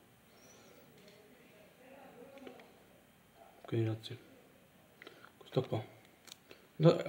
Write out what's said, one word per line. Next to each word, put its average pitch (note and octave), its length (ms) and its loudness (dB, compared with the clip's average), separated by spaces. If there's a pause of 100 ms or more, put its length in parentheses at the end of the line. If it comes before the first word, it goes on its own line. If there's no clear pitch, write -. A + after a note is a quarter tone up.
(3750)
Quindi A2+ 220 4
ragazzi, A2 300 -2 (1200)
questo - 260 0
qua, A2+ 200 0 (920)
no, D#3+ 320 10